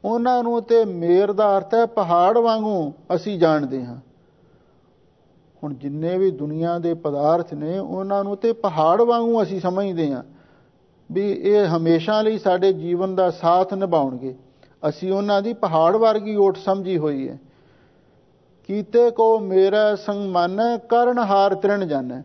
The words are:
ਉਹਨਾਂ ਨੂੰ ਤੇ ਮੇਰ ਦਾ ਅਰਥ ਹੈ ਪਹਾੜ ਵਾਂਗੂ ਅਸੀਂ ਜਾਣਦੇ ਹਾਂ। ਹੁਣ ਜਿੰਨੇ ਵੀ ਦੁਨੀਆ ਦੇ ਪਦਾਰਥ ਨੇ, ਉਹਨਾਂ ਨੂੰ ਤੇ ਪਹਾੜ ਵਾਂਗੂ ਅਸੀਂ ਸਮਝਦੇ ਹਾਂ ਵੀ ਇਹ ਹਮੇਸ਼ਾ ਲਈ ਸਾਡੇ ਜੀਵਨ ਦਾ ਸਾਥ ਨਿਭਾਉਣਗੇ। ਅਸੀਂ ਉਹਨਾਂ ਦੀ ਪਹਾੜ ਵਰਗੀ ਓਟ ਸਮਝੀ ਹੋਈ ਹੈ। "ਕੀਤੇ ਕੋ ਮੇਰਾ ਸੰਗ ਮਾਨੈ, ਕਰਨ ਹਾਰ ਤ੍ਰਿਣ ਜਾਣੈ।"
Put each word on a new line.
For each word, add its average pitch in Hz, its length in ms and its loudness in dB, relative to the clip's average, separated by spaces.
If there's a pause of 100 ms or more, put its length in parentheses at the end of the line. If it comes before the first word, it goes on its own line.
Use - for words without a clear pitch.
ਉਹਨਾਂ 240 380 0
ਨੂੰ 233 200 -2
ਤੇ 233 220 4
ਮੇਰ 180 480 2
ਦਾ 202 260 2
ਅਰਥ 190 160 -4
ਹੈ 233 120 4
ਪਹਾੜ 196 520 2
ਵਾਂਗੂ 214 540 0 (220)
ਅਸੀਂ 185 240 -4
ਜਾਣਦੇ 147 460 0
ਹਾਂ। 120 120 -12 (1700)
ਹੁਣ 147 120 -8
ਜਿੰਨੇ 151 440 -6
ਵੀ 190 120 2
ਦੁਨੀਆ 160 480 -4
ਦੇ 170 160 -2
ਪਦਾਰਥ 160 600 -2
ਨੇ, 151 240 -6
ਉਹਨਾਂ 196 460 -4
ਨੂੰ 202 120 -6
ਤੇ 226 160 -2
ਪਹਾੜ 185 500 2
ਵਾਂਗੂ 233 400 2
ਅਸੀਂ 185 180 -4
ਸਮਝਦੇ 180 520 -4
ਹਾਂ 123 100 -8 (880)
ਵੀ 196 200 -2
ਇਹ 196 440 2
ਹਮੇਸ਼ਾ 165 460 2
ਲਈ 220 160 0
ਸਾਡੇ 190 340 2
ਜੀਵਨ 175 420 -4
ਦਾ 185 160 2
ਸਾਥ 180 440 2
ਨਿਭਾਉਣਗੇ। 135 600 -2 (520)
ਅਸੀਂ 185 240 -4
ਉਹਨਾਂ 202 300 0
ਦੀ 233 100 -4
ਪਹਾੜ 170 440 2
ਵਰਗੀ 214 400 0
ਓਟ 196 200 4
ਸਮਝੀ 190 420 -2
ਹੋਈ 143 300 -4
ਹੈ। 131 120 -14 (1300)
"ਕੀਤੇ 226 440 2
ਕੋ 226 280 2
ਮੇਰਾ 202 580 2
ਸੰਗ 202 340 -6
ਮਾਨੈ, 190 460 0
ਕਰਨ 240 420 0
ਹਾਰ 196 360 2
ਤ੍ਰਿਣ 196 320 0
ਜਾਣੈ।" 135 380 -6